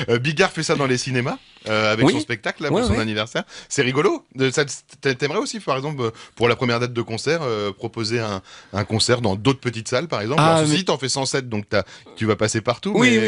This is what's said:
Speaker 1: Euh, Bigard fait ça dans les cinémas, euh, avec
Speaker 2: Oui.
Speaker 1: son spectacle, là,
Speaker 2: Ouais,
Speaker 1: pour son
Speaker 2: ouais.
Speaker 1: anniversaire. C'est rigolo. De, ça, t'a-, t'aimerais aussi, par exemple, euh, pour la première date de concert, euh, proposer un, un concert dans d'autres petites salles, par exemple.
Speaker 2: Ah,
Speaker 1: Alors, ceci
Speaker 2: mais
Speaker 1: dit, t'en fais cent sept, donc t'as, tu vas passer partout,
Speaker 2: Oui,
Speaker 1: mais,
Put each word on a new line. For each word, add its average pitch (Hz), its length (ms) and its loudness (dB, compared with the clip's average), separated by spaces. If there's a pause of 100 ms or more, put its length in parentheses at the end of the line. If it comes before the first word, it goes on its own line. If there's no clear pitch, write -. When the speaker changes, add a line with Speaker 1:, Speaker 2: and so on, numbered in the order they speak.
Speaker 1:
Euh, 117 100 4
Bigard 160 320 2
fait 160 120 -6
ça 160 120 0
dans 143 120 0
les 127 100 2
cinémas, 131 400 -2 (300)
euh, 107 240 2
avec 110 160 4
Speaker 2:
Oui. 202 60 6
Speaker 1:
son 302 80 0
spectacle, 165 420 -6
là, 143 80 -2
Speaker 2:
Ouais, 180 80 2
Speaker 1:
pour 240 100 0
son - 60 0
Speaker 2:
ouais. 113 60 0
Speaker 1:
anniversaire. 110 420 -2 (240)
C'est - 140 0
rigolo. 147 440 0 (100)
De, 131 140 2
ça, 147 140 0 (380)
t'a-, 135 120 0
t'aimerais 143 240 -4
aussi, 233 220 -4
par 151 160 -4
exemple, 135 260 -4
euh, 113 100 0 (240)
pour 117 120 4
la 117 80 4
première 120 240 0
date 123 140 -2
de 120 80 -2
concert, 135 420 -2
euh, 104 300 -2
proposer 113 460 -4
un, 104 220 -4 (320)
un 101 120 0
concert 117 360 2
dans 117 140 2
d'autres 127 240 2
petites 117 300 -6
salles, 143 180 0
par 110 140 -4
exemple. 123 200 0
Speaker 2:
Ah, 156 120 4
Speaker 1:
Alors, 160 80 4
ceci 151 100 2
Speaker 2:
mais 151 60 2
Speaker 1:
dit, 185 80 -2
t'en 156 120 0
fais 135 120 -4
cent 135 160 -2
sept, 131 240 -4
donc 104 200 -4
t'as, 98 140 2 (320)
tu 110 100 -4
vas 107 120 2
passer 107 240 0
partout, 123 340 -2
Speaker 2:
Oui, 247 160 4
Speaker 1:
mais, 226 60 4 (100)